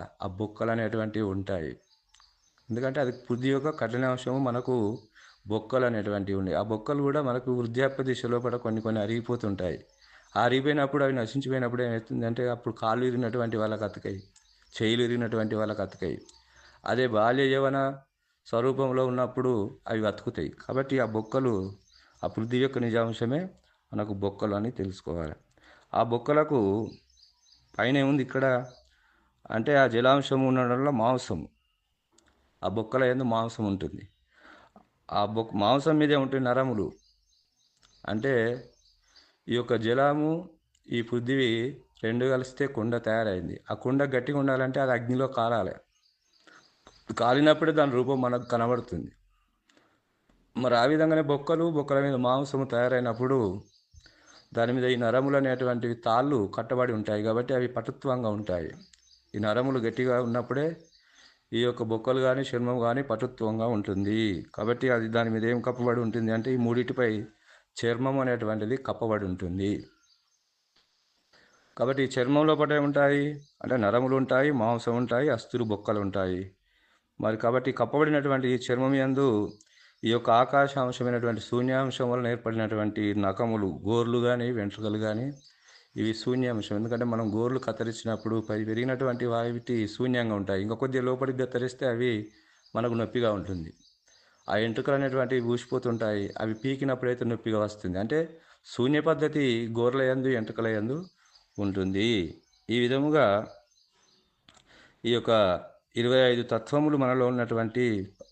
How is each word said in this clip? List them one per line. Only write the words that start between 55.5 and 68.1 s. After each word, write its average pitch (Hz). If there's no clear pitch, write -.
తాళ్ళు 131
కట్టబడి 123
ఉంటాయి. 107
కాబట్టి 123
అవి 123
పటుత్వంగా 120
ఉంటాయి. 90
ఈ 104
నరములు 127
గట్టిగా 127
ఉన్నప్పుడే 123
ఈ 117
యొక్క 120
బొక్కలు 113
కానీ 131
చర్మం 123
కానీ 120
పటుత్వంగా 113
ఉంటుంది. 101
కాబట్టి 120
అది 113
దాని 117
మీద 110
ఏం 123
కప్పబడి 120
ఉంటుంది 113
అంటే 113
ఈ -
మూడిటిపై 123
చర్మం 123